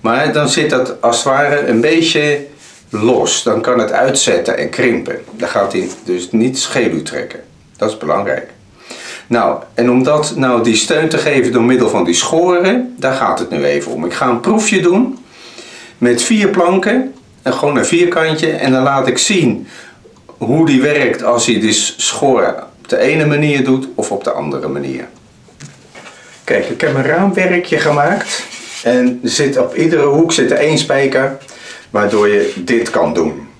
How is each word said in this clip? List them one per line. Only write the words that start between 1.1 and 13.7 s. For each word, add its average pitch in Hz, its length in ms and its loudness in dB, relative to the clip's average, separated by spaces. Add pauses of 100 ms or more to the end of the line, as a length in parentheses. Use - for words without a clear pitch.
het - 100 -4
ware 143 420 2
een 117 140 2
beetje 151 640 2 (440)
los. - 540 0
Dan 110 180 0
kan 123 180 0
het 107 120 -2
uitzetten - 640 0
en - 120 -4
krimpen. - 500 -2 (120)
Dan - 160 -6
gaat 98 240 -2
hij - 180 -2 (140)
dus 87 280 -4
niet 123 280 0
scheluw 85 420 -2
trekken. - 380 -10 (380)
Dat 110 120 -2
is - 80 -6
belangrijk. 80 520 -4 (800)
Nou, 117 340 0 (120)
en 123 180 2
om 127 120 4
dat 147 320 0
nou 123 280 0
die 113 120 2
steun 156 340 0
te - 80 -2
geven 131 340 2
door 117 120 2
middel 117 260 4
van 98 140 0
die 87 100 0
schoren, 180 840 2
daar 131 160 0
gaat - 260 -2
het - 100 -4
nu 73 140 -2
even 73 280 -2